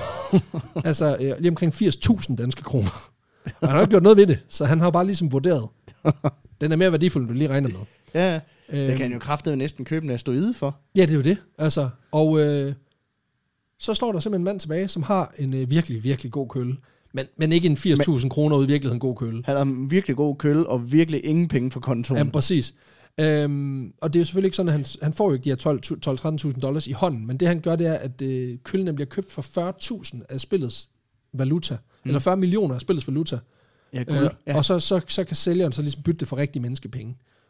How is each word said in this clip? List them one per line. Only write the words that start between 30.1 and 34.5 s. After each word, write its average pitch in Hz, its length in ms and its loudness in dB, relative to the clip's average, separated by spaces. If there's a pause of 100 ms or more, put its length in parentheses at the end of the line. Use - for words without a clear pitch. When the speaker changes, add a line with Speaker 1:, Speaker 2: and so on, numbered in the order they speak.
Speaker 2:
af 131 120 -8
spillets 143 500 -4 (440)
valuta, 135 400 -2
Speaker 1:
Mm. - 340 -12
Speaker 2:
eller 135 120 2
fyrre 185 160 2
millioner 185 380 2
af 120 60 -6
spillets 170 280 -2
valuta. 151 300 -4 (540)
Speaker 1:
Ja, 127 100 -6
guld. 147 160 -2
Speaker 2:
Øh, 143 120 2 (160)
Speaker 1:
Ja. 143 100 0